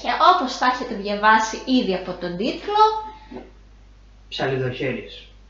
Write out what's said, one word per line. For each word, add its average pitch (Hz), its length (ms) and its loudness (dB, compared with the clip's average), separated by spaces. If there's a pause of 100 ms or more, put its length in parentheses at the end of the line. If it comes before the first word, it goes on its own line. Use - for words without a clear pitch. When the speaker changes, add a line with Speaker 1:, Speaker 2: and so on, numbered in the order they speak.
Speaker 1:
και 233 80 -6 (240)
όπως 285 240 -2
θα 262 160 -2
έχετε 220 220 -6
διαβάσει 208 680 2
ήδη 220 280 2
από 180 180 -4 (100)
τον 175 160 -6
τίτλο, 349 460 0 (1500)
Speaker 2:
Ψαλιδοχέρης. 131 920 -4 (260)